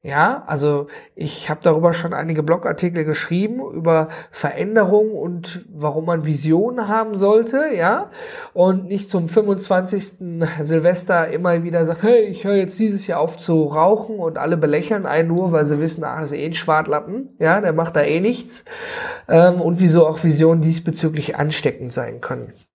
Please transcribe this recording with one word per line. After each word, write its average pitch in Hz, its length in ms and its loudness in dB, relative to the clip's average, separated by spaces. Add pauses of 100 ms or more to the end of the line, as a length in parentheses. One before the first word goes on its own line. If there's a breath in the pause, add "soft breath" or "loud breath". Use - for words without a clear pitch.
Ja, 165 440 0
also 143 400 0 (280 loud breath)
ich - 340 -10
habe 156 140 -4
darüber 170 280 4
schon 165 220 -4
einige 156 280 -2
Blogartikel 170 600 -2
geschrieben, 180 560 -2 (140)
über 160 340 2 (240 loud breath)
Veränderung 208 800 0
und 175 580 -8
warum 151 360 -4
man 165 200 -2
Visionen 165 640 0
haben 214 300 0
sollte, 226 580 2
ja, 202 340 0 (440 loud breath)
und 190 320 2
nicht 196 240 -6
zum 175 180 -2
fünfundzwanzigsten 185 1200 -2 (140)
Silvester 165 680 2
immer 170 340 0
wieder 170 220 0
sagt, 170 180 -2
"Hey, 226 180 6
ich 202 240 -4
höre 202 100 2
jetzt 190 240 0
dieses 202 280 0
Jahr 160 120 -2
auf 165 160 -2
zu 160 300 0
rauchen", 196 540 0
und 160 180 -4
alle 151 180 0
belächeln 151 500 0
einen 156 220 0
nur, 175 240 0
weil 156 140 2
sie 147 160 0
wissen, 160 240 -4
"Ah, 143 160 -6
ist 143 100 -6
eh 143 140 -6
ein 165 80 -6
Schwartlappen, 156 840 -2
ja, 165 200 2
der 185 140 0
macht 165 240 -2
da 147 60 4
eh 151 180 0
nichts", 240 420 -4 (640 loud breath)
ähm, 175 320 6
und 170 220 0
wieso 165 260 6
auch 160 160 -4
Visionen 160 380 4
diesbezüglich 156 760 -2
ansteckend 143 560 -2
sein 120 300 -6
können 120 320 -10 (220)